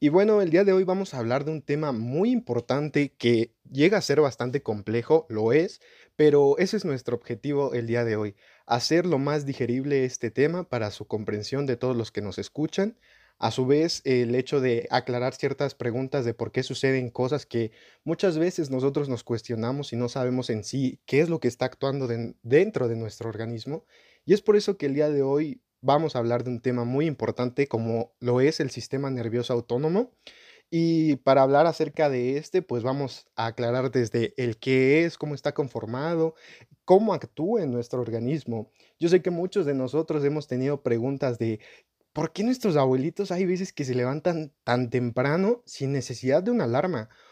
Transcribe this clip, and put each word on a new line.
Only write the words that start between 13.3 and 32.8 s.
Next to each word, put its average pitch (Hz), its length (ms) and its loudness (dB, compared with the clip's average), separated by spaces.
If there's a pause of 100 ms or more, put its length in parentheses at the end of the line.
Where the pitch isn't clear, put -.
A 113 120 0
su 127 160 -2
vez, 151 380 2
el 123 300 2
hecho 131 260 0
de 120 300 0
aclarar 123 440 -2
ciertas 139 400 -4
preguntas 123 500 -4
de 117 100 -2
por 110 160 -6
qué 127 120 -2
suceden 131 480 -2
cosas 127 340 -4
que 113 260 -4 (340)
muchas 165 340 0
veces 165 320 0
nosotros 139 380 0
nos 120 140 -6
cuestionamos 120 680 -4
y 117 40 -6
no 120 120 -2
sabemos 123 420 -2
en 107 140 -2
sí 131 420 -4
qué 135 140 2
es 165 80 4
lo 165 120 -2
que 123 80 0
está 127 180 -2
actuando 135 420 -4
den-, 117 340 -6
dentro 139 460 2
de 113 80 -2
nuestro 110 320 -8
organismo. 113 560 -8 (400)
Y 185 100 4
es 208 80 0
por 208 140 4
eso 208 200 0
que 147 100 -4
el 135 80 -2
día 151 160 2
de 143 120 0
hoy 143 400 -2 (180)
vamos 143 360 2
a - 20 0
hablar 120 260 0
de 127 60 -4
un 120 100 -6
tema 123 240 -2
muy 135 220 0
importante 127 600 -2
como 113 500 -2
lo 123 220 0
es 156 200 2
el 139 100 -2
sistema 135 400 -6
nervioso 120 420 -4
autónomo. 151 580 -2 (600)
Y 165 460 2
para 135 260 4
hablar 143 240 6
acerca 156 440 0
de 127 260 0
este, 165 240 -2
pues 123 220 -6